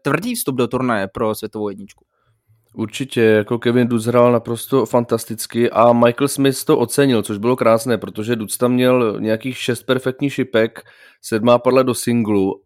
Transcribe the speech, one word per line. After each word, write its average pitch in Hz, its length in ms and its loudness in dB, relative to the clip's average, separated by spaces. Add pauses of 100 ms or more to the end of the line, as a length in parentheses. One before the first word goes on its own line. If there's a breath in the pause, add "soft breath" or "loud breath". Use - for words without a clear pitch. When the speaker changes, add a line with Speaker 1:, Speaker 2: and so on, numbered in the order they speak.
Speaker 1:
tvrdý 175 340 -4
vstup 139 200 -6
do 123 120 0
turnaje 120 400 -2
pro 110 280 -4
světovou 107 340 -8
jedničku. 98 360 -16 (680)
Speaker 2:
Určitě, 117 480 -4
jako 110 380 4
Kevin 120 280 2
Dutz 113 180 -2
hrál 120 260 4
naprosto 117 540 -2
fantasticky 117 840 -2
a 120 240 6
Michael 120 340 2
Smith 135 380 -2
to 156 120 2
ocenil, 120 440 2
což 104 160 -6
bylo 120 180 0
krásné, 113 420 2
protože 107 380 -6
Dutz 110 220 -8
tam 123 160 0
měl 123 460 2
nějakých 110 380 -4
šest - 260 -6
perfektních 131 500 -2
šipek, 117 500 -2 (380 soft breath)
sedmá 120 380 2
padla 127 240 2
do 123 100 -2
singlu 107 720 0